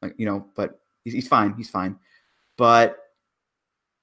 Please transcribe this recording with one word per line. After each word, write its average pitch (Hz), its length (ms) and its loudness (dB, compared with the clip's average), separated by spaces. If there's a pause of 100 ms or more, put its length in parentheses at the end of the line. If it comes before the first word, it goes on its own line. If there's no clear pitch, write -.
Like, - 160 -12
you 113 80 -6
know, 101 300 -6
but - 240 -6 (240)
he's, 117 100 -12
he's 123 140 -6
fine. 110 280 2
He's 113 140 -14
fine. 95 280 -6 (600)
But 117 400 4 (1040)